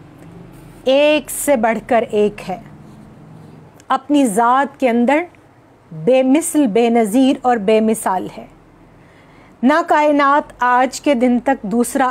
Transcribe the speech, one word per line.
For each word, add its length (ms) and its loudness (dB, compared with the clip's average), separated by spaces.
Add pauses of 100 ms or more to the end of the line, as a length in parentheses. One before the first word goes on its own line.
(880)
एक 420 2
से 280 -2
बढ़कर 460 -2
एक 380 -2
है, 200 -10 (1300)
अपनी 360 0
ज़ात 500 0
के 120 0
अंदर 380 0 (640)
बेमिसल, 760 2
बेनज़ीर 760 2
और 160 0
बेमिसाल 680 0
है। 200 -20 (1120)
ना 200 2
कायनात 720 0 (100)
आज 360 0
के 180 0
दिन 240 0
तक 260 -4
दूसरा 440 -2